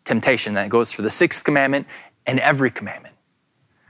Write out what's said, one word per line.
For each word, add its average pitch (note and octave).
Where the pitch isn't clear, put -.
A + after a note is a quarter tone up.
temptation. A#2
That G2+
goes A#2
for -
the G#2
sixth -
commandment C#3
and C3
every C3+
commandment. -